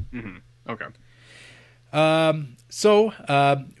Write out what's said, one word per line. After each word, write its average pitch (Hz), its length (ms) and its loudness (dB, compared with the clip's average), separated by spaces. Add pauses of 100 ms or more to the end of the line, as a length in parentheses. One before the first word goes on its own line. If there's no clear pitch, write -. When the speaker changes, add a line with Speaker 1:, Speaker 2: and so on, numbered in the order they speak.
(140)
Speaker 1:
Mm-hmm. 107 240 -14 (320)
Okay. 113 160 -10 (1040)
Speaker 2:
Um, 156 680 0 (120)
so, 208 400 2 (180)
uh, 139 360 2 (160)